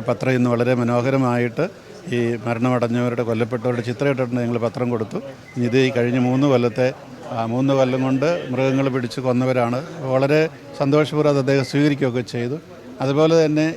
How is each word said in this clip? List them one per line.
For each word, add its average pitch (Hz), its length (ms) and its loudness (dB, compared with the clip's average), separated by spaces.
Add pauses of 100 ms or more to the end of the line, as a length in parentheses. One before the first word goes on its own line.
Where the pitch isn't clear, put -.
പത്രം 123 300 0
ഇന്ന് 123 160 2
വളരെ 120 260 0
മനോഹരമായിട്ട് 120 840 0 (520)
ഈ - 20 0 (280)
മരണമടഞ്ഞവരുടെ, 120 840 0
കൊല്ലപ്പെട്ടവരുടെ 117 600 -2
ചിത്രം 143 240 -2
ഇട്ടിട്ടുണ്ട്. 123 320 -2
ഞങ്ങൾ 120 220 -2
പത്രം 120 280 -4
കൊടുത്തു. 110 240 -4 (360)
ഇനി 120 160 -2
ഇത് 127 160 2
ഈ - 20 2 (100)
കഴിഞ്ഞ 120 200 0 (100)
മൂന്ന് 131 240 2
കൊല്ലത്തെ, 123 360 2 (460)
ആ, 117 60 -4 (140)
മൂന്ന് 135 240 0
കൊല്ലം 131 280 2
കൊണ്ട് 135 220 0 (240)
മൃഗങ്ങൾ 135 420 0
പിടിച്ച് 123 320 -4
കൊന്നവരാണ്. 127 540 0 (340)
വളരെ 139 280 4 (380)
സന്തോഷപൂർവ്വം 147 540 2
അത് 139 100 4
അദ്ദേഹം 139 280 2
സ്വീകരിക്കുകയൊക്കെ 139 500 2 (120)
ചെയ്തു. 123 220 -4 (460)
അതുപോലെ 151 320 4 (100)
തന്നെ 151 220 2 (100)